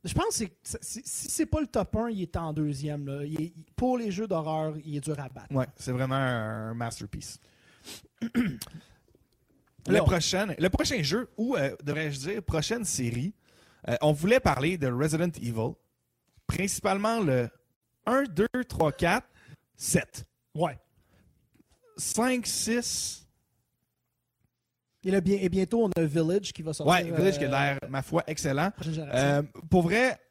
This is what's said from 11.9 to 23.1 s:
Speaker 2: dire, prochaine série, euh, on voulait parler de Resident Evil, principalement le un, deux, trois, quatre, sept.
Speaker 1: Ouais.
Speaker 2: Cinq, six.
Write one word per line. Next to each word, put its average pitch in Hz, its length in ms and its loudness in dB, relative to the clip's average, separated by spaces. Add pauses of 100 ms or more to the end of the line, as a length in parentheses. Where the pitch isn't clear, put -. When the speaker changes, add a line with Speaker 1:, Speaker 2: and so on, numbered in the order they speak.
Speaker 2:
dire, 185 240 -6
prochaine 214 420 -2
série, 127 500 -2 (540)
euh, 120 120 0
on 151 120 4
voulait 190 280 4
parler 143 380 2
de 139 120 0
Resident 156 380 0 (140)
Evil, 117 320 -2 (720)
principalement 202 720 0
le 127 300 2 (560)
un, 254 180 4
deux, 202 240 0 (200)
trois, 151 240 2
quatre, 180 360 2 (480)
sept. - 480 -2 (300)
Speaker 1:
Ouais. 156 240 -2 (1200)
Speaker 2:
Cinq, 247 480 0
six. - 800 -2 (1800)